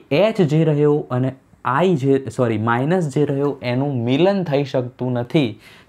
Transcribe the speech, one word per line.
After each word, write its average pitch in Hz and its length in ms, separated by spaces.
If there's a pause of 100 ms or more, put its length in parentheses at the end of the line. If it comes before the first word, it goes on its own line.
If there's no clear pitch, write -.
(100)
એચ 202 300
જે 160 240
રહ્યો 147 460
અને 131 240 (300)
આઈ 156 320
જે, 135 300
સોરી, 113 320
માઇનસ 135 580
જે 147 80
રહ્યો 143 380
એનું 123 420
મિલન 175 400
થઈ 143 200
શકતું 127 480
નથી. 120 480 (280)